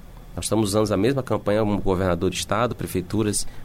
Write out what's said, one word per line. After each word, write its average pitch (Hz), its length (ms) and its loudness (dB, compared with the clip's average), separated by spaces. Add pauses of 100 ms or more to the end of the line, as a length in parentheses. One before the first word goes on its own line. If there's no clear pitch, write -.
(360)
Nós 87 100 -6
estamos 107 240 2
usando 104 220 2
a 95 60 2
mesma 123 260 2
campanha 107 380 0
como 104 180 2
governador 92 500 2
de 87 60 -4
estado, 107 400 -2
prefeituras 101 720 -2 (180)